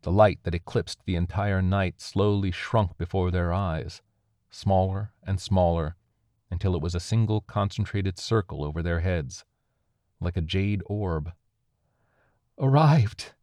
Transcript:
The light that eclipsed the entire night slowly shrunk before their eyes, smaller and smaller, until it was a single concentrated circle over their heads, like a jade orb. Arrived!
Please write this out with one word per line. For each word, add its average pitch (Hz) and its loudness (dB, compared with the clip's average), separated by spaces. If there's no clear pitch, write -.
The - -6
light 98 6
that 85 -4
eclipsed - -4
the 95 -2
entire 95 0
night 92 0
slowly 101 0
shrunk 101 -2
before 90 -2
their 87 0
eyes, 87 -4
smaller 95 0
and 95 -2
smaller, 85 0
until 92 -2
it 82 -2
was 85 -4
a 90 0
single 107 0
concentrated 98 -4
circle 92 -2
over 76 -4
their 85 -2
heads, 82 -2
like 87 -4
a 92 0
jade 95 0
orb. 87 -4
Arrived! 143 4